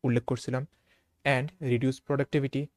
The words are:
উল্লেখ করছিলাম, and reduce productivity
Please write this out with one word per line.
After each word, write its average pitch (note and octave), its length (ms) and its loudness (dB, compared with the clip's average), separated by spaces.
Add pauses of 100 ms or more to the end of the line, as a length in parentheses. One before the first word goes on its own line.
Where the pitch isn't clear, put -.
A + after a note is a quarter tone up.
উল্লেখ B2 240 2
করছিলাম, B2+ 320 -4 (720)
and B2+ 100 0 (260)
reduce B2+ 260 2 (100)
productivity C#3 560 0 (140)